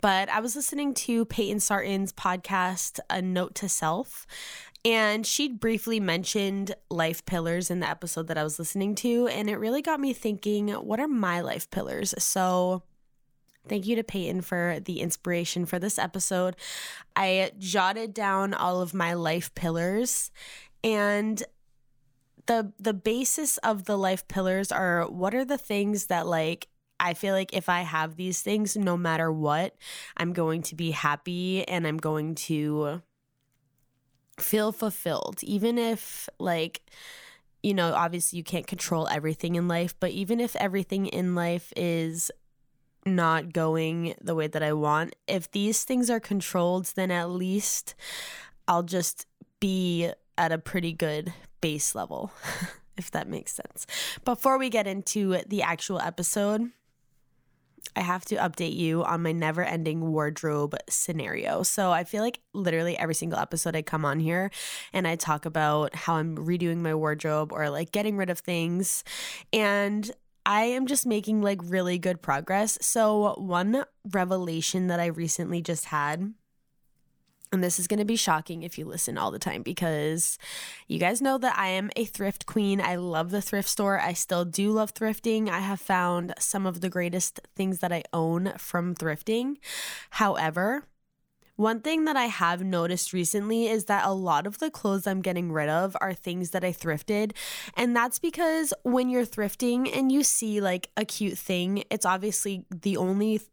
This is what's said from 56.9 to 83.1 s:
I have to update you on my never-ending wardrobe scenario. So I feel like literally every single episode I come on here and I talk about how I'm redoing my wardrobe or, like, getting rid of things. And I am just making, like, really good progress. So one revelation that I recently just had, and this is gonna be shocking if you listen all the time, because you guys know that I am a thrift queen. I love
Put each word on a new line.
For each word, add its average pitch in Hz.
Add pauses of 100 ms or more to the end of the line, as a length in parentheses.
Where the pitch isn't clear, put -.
I -
have 180
to 208
update 165
you 165
on 170
my 165
never-ending 160
wardrobe 151 (140)
scenario. -
So 185
I 170
feel 208
like 240 (120)
literally 170
every 160
single 165
episode 165
I 156
come 156
on 143
here 175 (420)
and 185
I 165
talk 156
about 151
how 165
I'm 160
redoing 170
my 165
wardrobe 151
or, 151
like, 156
getting 208
rid 190
of 175
things. 175 (480)
And 208 (340)
I 208
am 254
just 269
making, 214
like, 202
really 180
good 175
progress. 185
So 214
one 196 (260)
revelation 180
that 175
I 170
recently 170
just 160
had, 156 (1200)
and 190
this 175
is 175
gonna 208
be 226
shocking 165
if 170
you -
listen -
all -
the -
time, -
because 160 (520)
you 160
guys 190
know 269
that 247
I 190
am 190
a 233
thrift 202
queen. 196
I 180
love 175